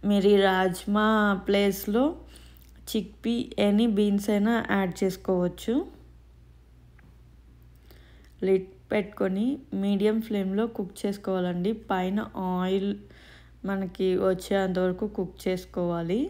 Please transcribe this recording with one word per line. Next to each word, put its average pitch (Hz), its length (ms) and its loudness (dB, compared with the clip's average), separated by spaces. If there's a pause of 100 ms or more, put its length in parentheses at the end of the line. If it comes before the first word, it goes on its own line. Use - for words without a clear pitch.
(100)
మీరు 202 240 4
ఈ - 20 8 (140)
రాజ్మా 190 580 2 (400)
ప్లేస్లో 202 560 2 (880)
చిక్పీ 233 440 -4 (320)
any 214 200 4 (100)
బీన్స్ 202 380 2
అయినా 208 180 2 (220)
యాడ్ 185 260 0
చేసుకోవచ్చు. 185 720 -2 (2750)
లిడ్ 190 240 2 (220)
పెట్టుకొని 202 520 -2 (380)
మీడియం 202 420 2
ఫ్లేమ్‌లో 202 400 -2 (120)
కుక్ 190 140 -6 (120)
చేసుకోవాలండి. 190 680 -2 (200)
పైన 190 280 0 (360)
ఆయిల్ 190 360 0 (760)
మనకి 190 400 -2 (160)
వచ్చేంత 190 600 0
వరకు 185 220 -2 (120)
కుక్ 180 260 -6
చేసుకోవాలి. 180 760 -2 (100)